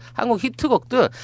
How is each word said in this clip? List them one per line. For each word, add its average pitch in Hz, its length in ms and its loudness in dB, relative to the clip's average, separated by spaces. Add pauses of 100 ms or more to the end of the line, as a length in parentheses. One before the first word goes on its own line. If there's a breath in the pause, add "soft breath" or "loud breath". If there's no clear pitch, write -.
(140 loud breath)
한국 226 280 -2
히트곡들 247 680 0 (140 loud breath)